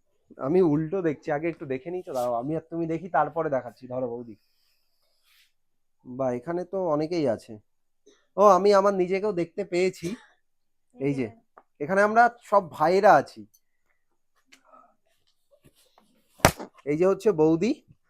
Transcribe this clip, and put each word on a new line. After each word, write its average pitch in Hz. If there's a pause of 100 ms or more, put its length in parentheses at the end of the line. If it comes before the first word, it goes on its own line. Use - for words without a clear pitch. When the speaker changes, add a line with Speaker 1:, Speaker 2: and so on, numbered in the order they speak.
(360)
Speaker 1:
আমি 165
উল্টো 160
দেখছি, 156
আগে 156
একটু 160
দেখে 131
নিই 180
তো, 165
দাঁড়াও, 123
আমি 135
আর 156 (100)
তুমি 165
দেখি, 165
তারপরে 156
দেখাচ্ছি। 123
ধরো 127
বৌদি, 117 (1700)
বা 127
এখানে 170
তো 185
অনেকেই 156
আছে। 107 (760)
ও, 190
আমি 202
আমার 196
নিজেকেও 190
দেখতে 175
পেয়েছি। 180 (840)
এই 139
যে, 123
Speaker 2:
হুম। - (400)
Speaker 1:
এখানে 190
আমরা 226
সব 196
ভাইরা 180
আছি। 113 (3500)
এই 147
যে 180
হচ্ছে 196
বৌদি, 165 (260)